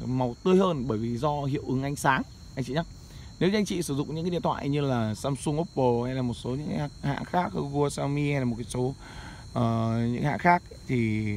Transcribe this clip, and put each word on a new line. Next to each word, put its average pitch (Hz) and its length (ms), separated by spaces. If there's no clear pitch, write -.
màu 127 380
tươi 185 140
hơn 165 300
bởi 110 100
vì 117 200
do 147 260
hiệu 143 240
ứng 131 160
ánh 143 120
sáng 139 260
anh 131 100
chị 127 80
nhá. 160 100
Nếu 170 100
như 208 80
anh 208 80
chị 175 160
sử 143 140
dụng 143 200
những 165 80
cái 180 80
điện 165 100
thoại 147 280
như 147 120
là 120 340
Samsung, 143 440
Oppo 123 460
hay 131 100
là 131 60
một 120 120
số 117 160
những 147 300
hãng, 147 100
hãng - 240
khác, 180 280
Google, 143 360
Xiaomi 143 420
hay 143 80
là 127 60
một 117 120
cái 120 120
số, 127 260
ờ, 113 380
những 120 100
hãng - 160
khác 175 240
thì 110 380